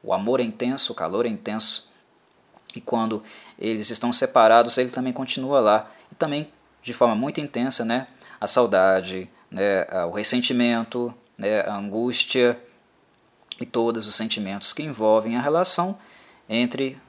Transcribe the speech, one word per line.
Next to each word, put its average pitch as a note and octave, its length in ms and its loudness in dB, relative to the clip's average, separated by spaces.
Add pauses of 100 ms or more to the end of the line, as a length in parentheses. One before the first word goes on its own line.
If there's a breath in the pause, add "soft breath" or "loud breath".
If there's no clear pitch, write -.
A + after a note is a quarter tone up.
O - 100 -2
amor A2+ 280 0
é - 20 0
intenso, B2 500 -4
o - 40 -10
calor G2 300 -2
é - 20 -2
intenso, - 640 -6 (800)
e - 60 -12
quando A2+ 420 -4 (360 loud breath)
eles G#2+ 320 -4
estão A#2+ 220 -2
separados, A#2 680 6
ele B2+ 120 0
também B2+ 220 -4
continua C3 480 0
lá, G#2+ 300 2 (200 loud breath)
e - 40 -20
também D3+ 360 -4 (320)
de A#2+ 100 -12
forma A#2 220 2
muito C3+ 240 -4
intensa, B2+ 460 -4
né? A#2 240 -2 (320 loud breath)
A G#2+ 60 -4
saudade, F#2+ 840 2 (200 soft breath)
né? G2 400 0
A, F2+ 160 -2
o E2+ 40 -4
ressentimento, A#2+ 1040 -2 (220)
né? G#2 240 -2
A G#2 160 -4
angústia A#2+ 840 0 (1000)
e B2 60 -8
todos A#2 400 -2
os G#2 80 -2
sentimentos G#2 580 -4
que D3 100 -6
envolvem A2 540 2
a B2 60 -2
relação E3+ 560 0 (500 loud breath)
entre B2 500 -2 (100)